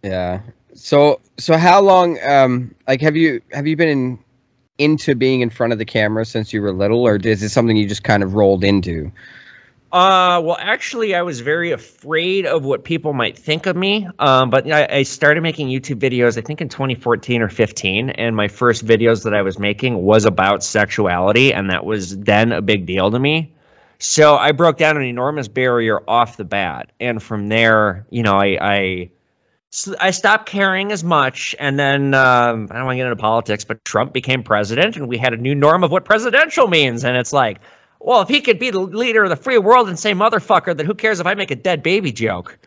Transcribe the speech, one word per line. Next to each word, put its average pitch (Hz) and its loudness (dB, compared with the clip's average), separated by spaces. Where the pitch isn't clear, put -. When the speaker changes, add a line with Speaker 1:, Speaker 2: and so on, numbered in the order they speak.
Speaker 1:
Yeah. 92 -6
So, 143 2
so 160 0
how 180 6
long, 180 4
um, 127 2
like, 135 0
have 151 2
you, 156 0
have 143 -6
you 156 0
been 160 2
in, 127 -2
into 147 2
being 131 0
in 117 -2
front 117 -2
of 107 -6
the 107 -6
camera 110 -2
since 110 -6
you 107 -2
were 101 -2
little, 104 0
or 107 4
is 104 -2
it 107 -4
something 117 2
you 107 2
just 101 -8
kind 104 2
of 95 -4
rolled 98 4
into? 90 0
Speaker 2:
Uh, 180 4
well, 165 -2
actually, 220 -4
I 175 0
was 156 -6
very 165 -2
afraid 165 -4
of 147 0
what 131 -2
people 156 -4
might 123 -2
think 156 -4
of 185 -2
me. 196 -2
Um, 131 4
but 135 0
I, 151 2
I 139 2
started 151 0
making 156 -4
YouTube 131 -6
videos, 120 0
I 113 -8
think, 147 -10
in 147 -8
twenty 135 -6
fourteen 120 -2
or 104 0
fifteen, 107 -2
and 117 -4
my 104 0
first 117 -2
videos 113 2
that 107 -2
I 104 2
was 95 -4
making 104 -2
was 107 4
about 98 2
sexuality, 104 0
and 98 -4
that 90 -4
was 98 -8
then 107 0
a 90 -4
big 101 -2
deal 95 0
to 120 -2
me. 151 -2
So 151 4
I 147 2
broke 160 2
down 156 2
an 143 -4
enormous 127 -4
barrier 117 0
off 117 0
the 101 -8
bat, 87 -6
and 113 -4
from 104 -8
there, 107 2
you 117 -4
know, 104 2
I, 101 2
I 95 -2
s-, - -10
I 185 2
stopped 208 0
caring 196 -2
as 170 -6
much, 156 -2
and 139 -2
then, 139 2
um, 120 4
I - -14
don't 127 -8
wanna 127 -4
get 127 -4
into 120 -4
politics, 110 -2
but - -12
Trump 117 -2
became 131 -2
president, 113 0
and 139 -8
we 120 -6
had 123 -2
a 113 -8
new 127 -2
norm 156 4
of 147 0
what 180 -2
presidential 254 2
means, 135 2
and 123 0
it's 123 -2
like, 120 0
well, 233 2
if 185 -4
he 285 2
could 220 0
be 247 -4
the 190 -4
leader 214 -2
of 185 -2
the 160 0
free 254 -2
world 220 4
and 175 -8
say 208 -2
"motherfucker," 190 0
then 156 -6
who 202 -4
cares 214 -2
if 170 -4
I 190 -2
make 196 -6
a 135 -4
dead 165 -4
baby 175 -2
joke? 107 -6